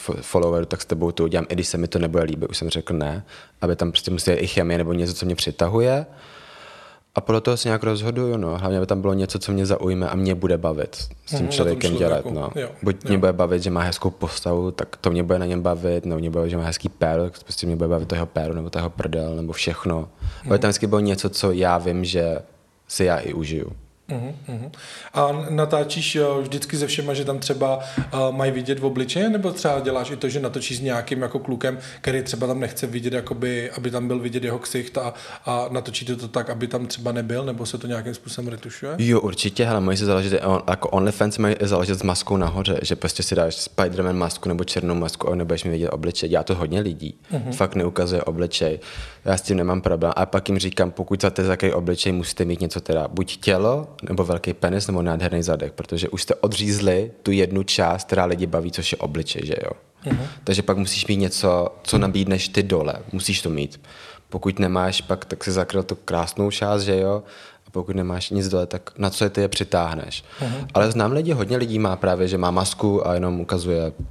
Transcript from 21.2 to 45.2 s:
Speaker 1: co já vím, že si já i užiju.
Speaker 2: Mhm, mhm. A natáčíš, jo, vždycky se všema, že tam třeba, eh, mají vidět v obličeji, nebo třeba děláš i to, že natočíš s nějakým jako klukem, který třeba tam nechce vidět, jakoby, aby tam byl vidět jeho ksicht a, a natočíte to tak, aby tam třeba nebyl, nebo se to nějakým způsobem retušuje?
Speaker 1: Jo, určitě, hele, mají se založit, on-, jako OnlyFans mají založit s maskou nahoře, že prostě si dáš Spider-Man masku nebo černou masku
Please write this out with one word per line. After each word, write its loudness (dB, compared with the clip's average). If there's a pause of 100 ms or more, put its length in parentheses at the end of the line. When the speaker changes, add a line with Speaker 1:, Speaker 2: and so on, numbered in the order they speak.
Speaker 1:
co 0
já 4
vím, 0
že 0 (500)
si 0
já 4
i -4
užiju. -4 (360)
Speaker 2:
Mhm, -8 (120)
mhm. -10 (420)
A 4 (200)
natáčíš, 0
jo, 2
vždycky -4
se 0
všema, -2
že -2
tam -4
třeba, 0 (200)
eh, -2 (280)
mají 0
vidět -2
v -2
obličeji, 0
nebo 0
třeba 0
děláš -2
i -8
to, -2
že -2
natočíš -4
s -6
nějakým -2
jako -2
klukem, -2 (240)
který 0
třeba -2
tam 0
nechce -4
vidět, -4
jakoby, -4
aby -6
tam -2
byl 0
vidět -4
jeho -2
ksicht -6
a, -4 (320)
a -2
natočíte -4
to -10
tak, -4
aby -4
tam -4
třeba -4
nebyl, -2
nebo -6
se -6
to -8
nějakým -6
způsobem -10
retušuje? -10
Speaker 1:
Jo, 6
určitě, 0
hele, 2
mají 4
se 0
založit, 4 (100)
on-, 4
jako 2
OnlyFans 2
mají 4
založit 2
s -4
maskou 2
nahoře, 2
že 0
prostě -2
si 0
dáš 4
Spider-Man 0
masku -2
nebo 0
černou 0
masku -2